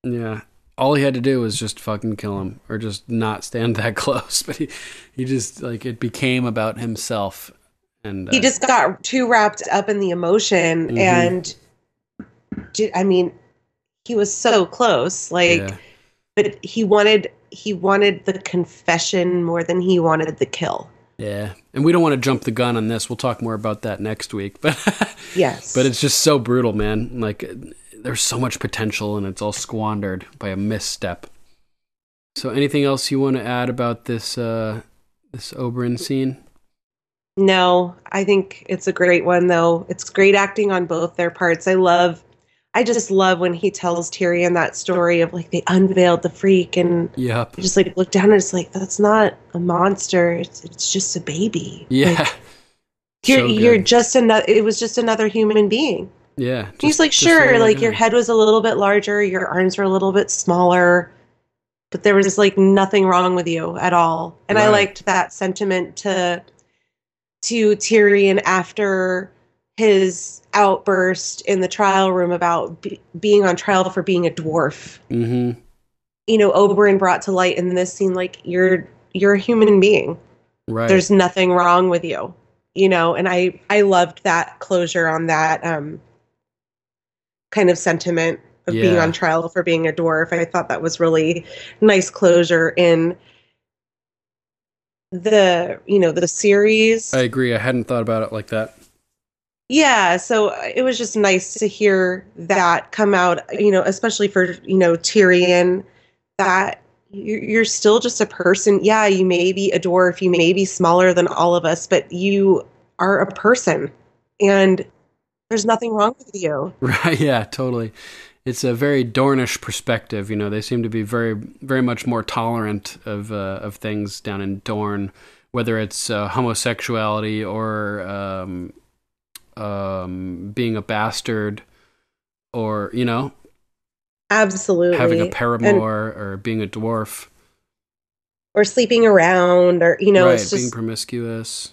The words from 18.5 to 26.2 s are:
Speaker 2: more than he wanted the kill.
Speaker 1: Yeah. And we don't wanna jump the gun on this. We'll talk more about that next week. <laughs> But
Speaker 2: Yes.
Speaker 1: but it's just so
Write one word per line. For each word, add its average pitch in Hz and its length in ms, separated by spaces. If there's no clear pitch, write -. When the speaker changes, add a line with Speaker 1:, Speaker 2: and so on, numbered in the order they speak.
Speaker 2:
more 170 180
than 175 160
he 180 200
wanted 160 400
the 131 60
kill. - 440
Speaker 1:
Yeah. 104 360
And 143 120
we 170 80
don't 175 80
wanna 147 160
jump 127 260
the 123 80
gun 120 240
on 110 140
this. 113 200
We'll 120 60
talk 120 260
more 113 120
about 107 300
that 101 180
next 107 320
week. 101 280
<laughs> - 0
But 151 160
Speaker 2:
Yes. 151 400
Speaker 1:
but 127 120
it's 127 160
just 143 180
so 151 180